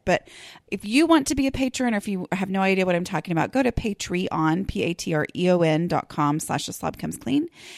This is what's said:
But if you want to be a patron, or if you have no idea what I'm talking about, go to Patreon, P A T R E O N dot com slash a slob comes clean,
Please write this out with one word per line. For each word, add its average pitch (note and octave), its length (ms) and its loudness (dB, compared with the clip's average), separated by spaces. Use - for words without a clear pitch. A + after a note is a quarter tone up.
But - 240 0
if G3+ 160 -8
you B3 220 4
want D#4+ 220 4
to D4+ 80 0
be C4+ 120 0
a C4 60 -2
patron, B3+ 400 -2
or G#3 40 0
if G3+ 120 -4
you F#3 240 -4
have F#3 160 -2
no F#3+ 100 0
idea F#3+ 260 4
what F3+ 100 2
I'm F3 100 0
talking F3 260 -4
about, D#3 220 0
go C4+ 100 2
to A#3+ 80 2
Patreon, F3+ 960 -2
P - 160 -4
A E3+ 100 -2
T - 200 -4
R D3+ 200 2
E F3+ 160 2
O F3 120 6
N D#3+ 260 2
dot - 220 -2
com D3+ 320 0
slash - 260 -4
a E3+ 60 -10
slob - 240 -6
comes - 180 -8
clean, - 320 -2